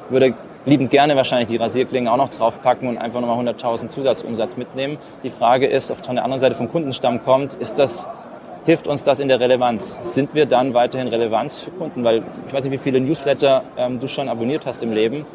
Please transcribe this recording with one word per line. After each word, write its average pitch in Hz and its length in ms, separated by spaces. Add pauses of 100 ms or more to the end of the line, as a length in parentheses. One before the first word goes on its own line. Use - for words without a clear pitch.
würde 131 240 (320)
liebend 131 240
gerne 143 260
wahrscheinlich 123 320
die 113 80
Rasierklingen 117 560
auch 123 60
noch 135 120
draufpacken 123 600
und 113 80
einfach 120 240
nochmal 120 160
hunderttausend 117 520
Zusatzumsatz 113 680
mitnehmen. 135 400 (260)
Die 127 60
Frage 127 360
ist, 135 260
ob - 140
von 127 100
der 120 100
anderen 127 160
Seite 123 140
vom 117 140
Kundenstamm 131 540
kommt, 135 300
ist - 260
das, - 260 (580)
hilft 165 240
uns 143 140
das 139 180
in 139 80
der 131 120
Relevanz? 123 640
Sind 139 320
wir 151 100
dann 127 300
weiterhin 123 320
Relevanz 117 500
für - 140
Kunden? 135 320
Weil 113 180 (240)
ich - 80
weiß 135 100
nicht, 139 100
wie 135 40
viele 131 240
Newsletter, 135 640 (120)
ähm, 123 240
du 131 80
schon 135 220
abonniert 117 380
hast 123 160
im 117 80
Leben 113 440